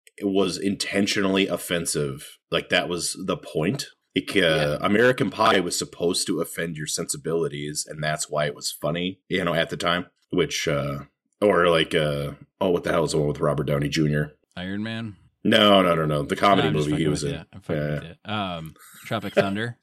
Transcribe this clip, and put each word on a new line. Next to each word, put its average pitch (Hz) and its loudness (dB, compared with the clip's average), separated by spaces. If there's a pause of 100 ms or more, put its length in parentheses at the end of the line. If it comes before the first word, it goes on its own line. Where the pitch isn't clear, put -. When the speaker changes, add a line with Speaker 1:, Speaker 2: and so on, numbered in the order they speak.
(220)
Speaker 1:
was 95 0
intentionally 98 0
offensive. 78 -4 (140)
Like, 82 -2
that 85 2
was 87 -4 (100)
the 92 -2
point. - -4 (280)
It, - -2
uh, - 6
Speaker 2:
Yeah. 76 2
Speaker 1:
American 110 4
Pie 107 4
was 87 -2
supposed - -2
to 82 -2
offend 85 -6
your 76 -6
sensibilities, 76 -4
and 78 -8
that's 76 -2
why 76 0
it 73 -4
was - -6
funny, 87 -4 (100)
you 90 0
know, 85 0
at 82 2
the 85 -6
time. 87 0 (240)
Which, - 0
uh, 71 -2 (360)
or 90 4
like, 80 2
uh, 73 0 (280)
oh, 98 0
what 87 0
the 85 -2
hell 85 2
is 73 -2
the 78 2
one 73 2
with 71 -2
Robert 73 0
Downey 71 0
Junior? 76 0 (220)
Speaker 2:
Iron 95 -6
Man? 113 -8 (280)
Speaker 1:
No, 104 6
no, 87 4
no, 80 0
no. 76 0
The 95 -2
comedy 95 4
Speaker 2:
No, - 2
I'm 76 0
just 73 0
Speaker 1:
movie 76 0
he 80 2
Speaker 2:
fucking 76 2
Speaker 1:
was 73 -2
Speaker 2:
with 71 -4
Speaker 1:
in. 80 -8
Speaker 2:
ya. 85 -16 (100)
I'm - -16
fucking 78 -4
Speaker 1:
Yeah. 76 -2
Speaker 2:
with 80 -10 (100)
ya. 101 -6
Um, 80 -14 (300)
Tropic 101 -6
Thunder? 107 -2